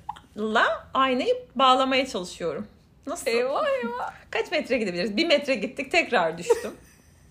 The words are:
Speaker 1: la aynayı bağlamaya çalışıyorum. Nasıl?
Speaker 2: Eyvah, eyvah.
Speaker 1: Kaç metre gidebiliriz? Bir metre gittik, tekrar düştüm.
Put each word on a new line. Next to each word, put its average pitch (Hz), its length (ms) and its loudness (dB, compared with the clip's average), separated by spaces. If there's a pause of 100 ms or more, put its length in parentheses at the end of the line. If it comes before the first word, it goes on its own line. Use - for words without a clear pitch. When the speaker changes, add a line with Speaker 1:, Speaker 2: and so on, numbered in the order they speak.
(360)
Speaker 1:
la 233 580 0
aynayı 269 400 2 (200)
bağlamaya 262 520 4
çalışıyorum. 180 600 -6 (400)
Nasıl? 285 240 -8
Speaker 2:
Eyvah, 494 360 0 (180)
eyvah. 480 280 -6 (180)
Speaker 1:
Kaç 440 220 -4
metre 277 260 0
gidebiliriz? 202 380 -2
Bir 320 100 2
metre 285 280 2
gittik, 226 380 -6
tekrar 185 460 2
düştüm. 220 320 0 (600)